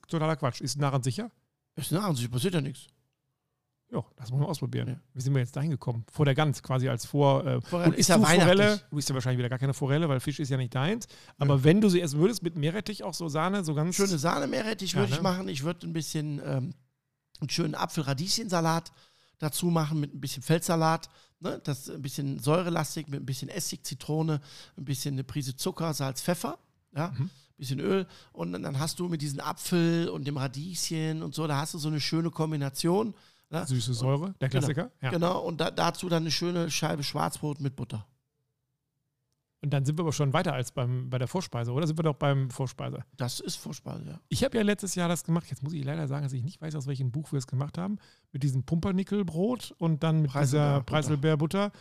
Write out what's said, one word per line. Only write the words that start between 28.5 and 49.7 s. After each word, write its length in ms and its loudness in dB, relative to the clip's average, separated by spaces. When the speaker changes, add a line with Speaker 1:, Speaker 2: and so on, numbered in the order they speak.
Speaker 2:
dann, 100 -8
dann 180 -4
hast 180 -4
du 100 -4
mit 140 -2
diesem 180 -6
Apfel 680 2
und 180 -6
dem 100 -4
Radieschen 840 -4
und 120 -8
so, 120 -2
da 120 0
hast 160 -4
du 40 -8
so 100 -2
eine 120 0
schöne 300 0
Kombination. 840 0
Ne? 160 -4
Speaker 1:
Süße 240 0
Speaker 2:
Und 60 0
Speaker 1:
Säure, 440 0
der 80 0
Speaker 2:
genau. 120 2
Speaker 1:
Klassiker. 300 0
Ja. 80 -2
Speaker 2:
Genau, 300 2
und 200 -4
da, 100 0
dazu 380 0
dann 140 2
eine 80 -2
schöne 400 0
Scheibe 320 -2
Schwarzbrot 580 -2
mit 160 -4
Butter. 300 -8
Speaker 1:
Und 80 -2
dann 160 2
sind 120 2
wir 40 0
aber 100 0
schon 220 2
weiter 180 2
als 200 -4
beim, 360 -2
bei 80 -2
der 100 -2
Vorspeise, 460 -4
oder? 140 0
Sind 120 0
wir 40 0
doch 140 2
beim 340 2
Vorspeise? 480 -6
Speaker 2:
Das 240 -4
ist 160 -8
Vorspeise, 500 -12
ja. 220 -12
Speaker 1:
Ich 160 0
habe 140 2
ja 40 4
letztes 320 0
Jahr 140 0
das 160 -2
gemacht. 240 0
Jetzt 140 -8
muss 100 -4
ich 100 -4
leider 240 -2
sagen, 160 -2
dass 120 -4
ich 80 -2
nicht 180 -6
weiß, 140 -8
aus 120 -6
welchem 240 -2
Buch 220 -4
wir 60 0
es 80 -4
gemacht 320 -4
haben. 200 -4
Mit 120 -6
diesem 220 0
Pumpernickelbrot 1120 -2